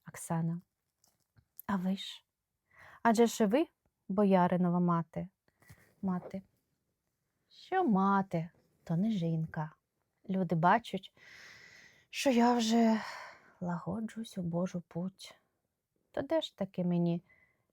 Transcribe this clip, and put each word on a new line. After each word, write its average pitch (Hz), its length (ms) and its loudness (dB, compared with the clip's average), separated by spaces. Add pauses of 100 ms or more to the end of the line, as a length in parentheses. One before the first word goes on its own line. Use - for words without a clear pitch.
Оксана: 165 520 -6 (1080)
«А 202 100 -2
ви 185 200 -2
ж? - 280 -12 (800)
Адже 233 240 6
ж 226 180 0
і - 20 4
ви 262 200 2 (420)
бояринова 180 720 4
мати». 175 480 -2 (760)
Мати: 190 400 -6 (1080)
«Що - 360 -4
мати, 196 640 0 (340)
то 165 120 -2
не 208 140 0
жінка. 165 600 -4 (580)
Люди 185 260 -2
бачать, 185 580 2 (960)
що - 200 -2
я 240 240 6
вже 226 460 2 (600)
лагоджусь 190 800 -8
у 185 40 -4
Божу 175 380 -4
путь. - 600 -10 (680)
То - 120 -4
де 311 180 -2
ж - 160 -8
таки 190 280 -4
мені 175 380 0 (500)